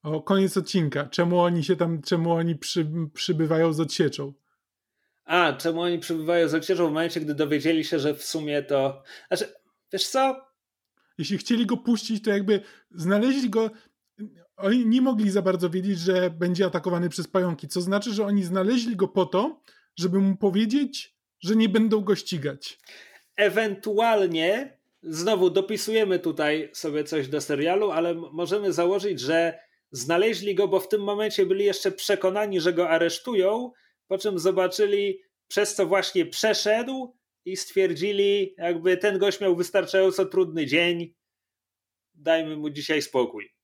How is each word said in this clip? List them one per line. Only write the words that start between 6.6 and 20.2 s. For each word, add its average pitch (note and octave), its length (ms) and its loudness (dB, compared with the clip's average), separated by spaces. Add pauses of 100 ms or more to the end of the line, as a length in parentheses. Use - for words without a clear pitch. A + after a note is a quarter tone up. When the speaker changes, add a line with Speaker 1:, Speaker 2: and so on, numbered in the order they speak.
Speaker 2:
w - 20 2
momencie, E3 320 -2
gdy D3+ 140 -4
dowiedzieli D3+ 480 0
się, D#3 160 -2
że D3 140 0
w D3 100 -10
sumie D3 400 -4
to, C#3 400 -2 (240)
znaczy, - 260 -4 (400)
wiesz - 140 -4
co? C4 420 0 (680)
Speaker 1:
Jeśli F3+ 200 -4
chcieli A#3 280 0
go A#3+ 120 -2
puścić, A3+ 460 -2
to A3+ 60 -2
jakby G3+ 320 2 (300)
znaleźli G#3+ 580 0
go, A3 220 0 (840)
oni A3+ 280 2
nie A#3 160 4
mogli A3 280 2
za G3 120 2
bardzo F3+ 280 0
wiedzieć, F#3 300 -2
że F3+ 300 2
będzie F3 360 0
atakowany F3 440 -2
przez D#3+ 180 -8
pająki, F3+ 400 -2
co F3+ 140 -4
znaczy, G3+ 320 -2
że G#3 120 0
oni G3+ 180 0
znaleźli G#3+ 520 0
go F#3 120 0
po F#3 180 2
to, A#3 360 -2 (360)
żeby F3 220 0
mu G3 180 2